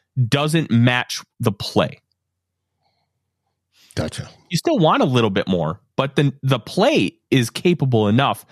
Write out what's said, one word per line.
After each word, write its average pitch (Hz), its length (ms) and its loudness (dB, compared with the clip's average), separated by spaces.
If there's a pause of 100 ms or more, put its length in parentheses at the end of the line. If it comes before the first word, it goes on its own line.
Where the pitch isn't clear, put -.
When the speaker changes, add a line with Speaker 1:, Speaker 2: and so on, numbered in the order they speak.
(300)
Speaker 1:
doesn't 151 420 0
match 123 500 0 (160)
the - 140 -2
play. - 480 -4 (2000)
Speaker 2:
Gotcha. - 340 -10 (200)
Speaker 1:
You 170 80 -4
still 311 220 0
want 190 240 4
a - 20 2
little 123 240 2
bit 95 200 -4
more, 80 320 -2 (160)
but 135 180 -4
the, 143 180 0 (100)
the 135 160 0
play 196 580 0 (120)
is 123 200 2
capable 127 580 0
enough 117 440 0